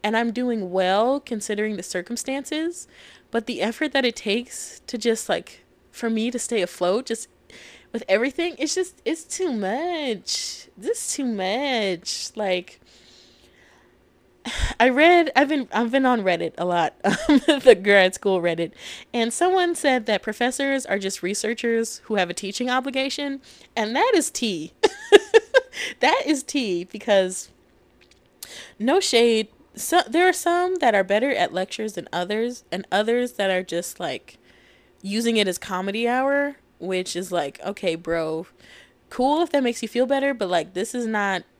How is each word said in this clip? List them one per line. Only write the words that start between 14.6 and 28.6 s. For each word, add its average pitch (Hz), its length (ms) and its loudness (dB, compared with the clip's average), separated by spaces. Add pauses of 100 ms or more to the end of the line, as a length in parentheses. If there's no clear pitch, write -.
I 247 80 8
read, 311 480 6
I've 277 120 4
been, 285 240 -2
I've 226 200 0
been 269 140 2
on 240 160 2
Reddit 170 360 0
a 175 60 -2
lot, 175 340 0
<laughs> - 60 -20
um, - 100 2 (460)
the 254 200 10
grad 190 340 4
school 190 260 0
Reddit, 170 320 -2 (420)
and 233 180 0
someone 359 440 2
said 254 300 0
that 208 160 0
professors 262 600 -2
are 196 140 -2
just 190 240 -6
researchers 226 840 -2
who 214 120 -2
have 180 120 0
a 175 60 -6
teaching 202 340 -6
obligation, 269 720 -4 (360)
and 220 180 -2
that 440 220 2
is 311 140 2
tea. 170 420 -6 (100)
<laughs> - 0 - (1160)
That 330 260 4
is 285 160 0
tea, 190 420 -4
because 190 680 0 (1300)